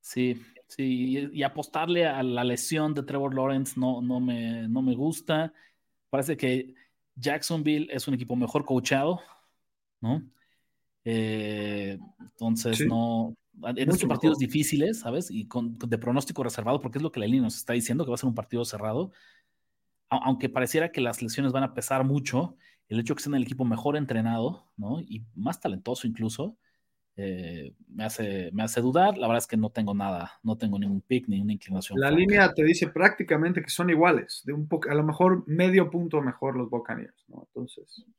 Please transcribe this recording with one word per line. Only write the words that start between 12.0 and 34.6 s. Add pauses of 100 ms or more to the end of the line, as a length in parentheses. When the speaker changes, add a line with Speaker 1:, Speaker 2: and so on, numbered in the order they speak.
Speaker 1:
entonces,
Speaker 2:
Sí.
Speaker 1:
no, (260)
en
estos
Speaker 2:
Mucho
Speaker 1:
partidos
Speaker 2:
mejor.
Speaker 1:
difíciles,
¿sabes?
Y
con,
con,
de
pronóstico
reservado,
porque
es
lo
que
la
línea
nos
está
diciendo,
que
va
a
ser
un
partido
cerrado. (1000)
A-,
aunque
pareciera
que
las
lesiones
van
a
pesar
mucho, (320)
el
hecho
de
que
sea
el
equipo
mejor
entrenado,
¿no?
Y (100)
más
talentoso
incluso, (600)
eh, (160)
me
hace,
me
hace
dudar.
La
verdad
es
que
no
tengo
nada,
no
tengo
ningún
pick,
ninguna
inclinación
Speaker 2:
La
Speaker 1:
franca.
Speaker 2:
línea
te
dice
prácticamente
que
son
iguales,
de
un